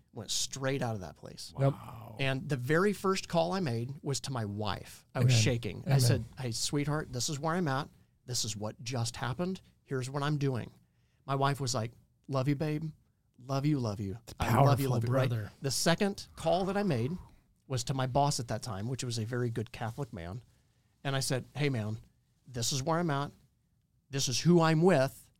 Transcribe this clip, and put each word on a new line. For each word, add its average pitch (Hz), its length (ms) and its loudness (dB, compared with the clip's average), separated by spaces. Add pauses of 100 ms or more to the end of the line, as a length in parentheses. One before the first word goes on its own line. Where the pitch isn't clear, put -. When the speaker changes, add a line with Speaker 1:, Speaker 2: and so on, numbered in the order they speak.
(140)
Speaker 1:
Went - 160 -10
straight 135 520 -2
out 117 140 -2
of 95 60 -6
that 76 160 -12
place. - 400 -16
Speaker 2:
Yep. 135 160 4
Speaker 3:
Wow. - 460 -16
Speaker 1:
And 135 300 -2
the 143 80 0
very 156 360 2
first 190 360 0
call 170 240 2
I 190 80 0
made 123 300 -2 (120)
was 139 180 -2
to 139 100 -8
my 120 140 -4
wife. 101 600 -6 (100)
I 139 40 0
was 123 140 6
Speaker 2:
Amen. 113 80 8
Speaker 1:
shaking. 110 440 0
I 160 60 0
Speaker 2:
Amen. 135 100 8
Speaker 1:
said, 117 240 4 (120)
"Hey, 123 140 -4
sweetheart, 147 600 -2
this 120 160 -2
is 143 100 -6
where 160 160 -2
I'm 180 120 0
at. 135 200 -2 (380)
This - 200 -4
is 104 120 -4
what 107 260 -8
just 117 320 -4
happened. 175 460 -4 (240)
Here's 127 240 -4
what 143 140 -4
I'm 147 140 0
doing." 131 320 -2 (560)
My 135 100 -2
wife 139 240 0
was 127 140 -2
like, 113 180 -2 (360)
"Love 135 200 0
you, 143 80 4
babe. 151 280 -2 (640)
Love 135 180 0
you, 151 140 4
love 107 220 -2
you. 98 160 -6 (100)
Speaker 2:
It's - 120 -14
Speaker 1:
I 117 220 4
love 123 180 6
you, 135 100 0
Speaker 2:
powerful, - 20 2
Speaker 1:
love 120 160 0
you," 120 60 2
right? 127 160 2
Speaker 2:
brother. 107 220 -4 (100)
Speaker 1:
The 135 100 -2
second 196 640 0
call 170 300 2
that 196 120 0
I 208 60 2
made 139 300 0 (540)
was 127 180 -2
to 139 100 -2
my 131 120 0
boss 139 320 2
at 120 100 -8
that 110 120 -4
time, 104 260 -6
which 131 160 -6
was 120 140 -4
a 107 80 -2
very 123 240 -2
good 117 220 -4
Catholic 120 420 -8
man. 101 280 -10 (640)
And 135 100 -2
I 135 60 0
said, 127 240 -2 (100)
"Hey, 143 140 0
man, 110 280 -2 (480)
this 120 280 -4
is 131 100 -2
where 165 160 2
I'm 170 120 0
at. 139 200 -2 (800)
This 139 180 -2
is 120 140 -2
who 170 180 8
I'm 160 220 4
with. 151 440 4 (140)